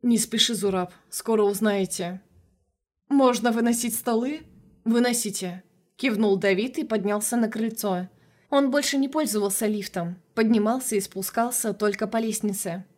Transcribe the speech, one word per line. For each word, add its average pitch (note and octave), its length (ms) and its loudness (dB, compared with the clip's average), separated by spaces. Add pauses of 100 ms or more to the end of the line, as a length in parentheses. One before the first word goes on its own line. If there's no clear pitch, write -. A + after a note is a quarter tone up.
"Не A#3 160 4
спеши, A3+ 380 0
Зураб, F#3 360 -2 (180)
скоро A3+ 340 0
узнаете". G3 800 0 (840)
"Можно B3 440 4
выносить A#3 440 0
столы?" B3+ 460 -2 (420)
"Выносите", A3+ 800 0 (320)
кивнул G#3 420 2
Давид G3+ 420 0
и - 40 -4
поднялся G#3 540 -2
на A3+ 100 2
крыльцо. A3 640 -4 (400)
Он C#4 220 4
больше C#4+ 260 0
не C4+ 100 0
пользовался G#3+ 600 -2
лифтом, F#3+ 520 -6 (140)
поднимался A3+ 600 2
и G3 60 2
спускался A3 720 -4
только G#3 340 -2
по A3+ 100 -4
лестнице. G3+ 680 -4 (140)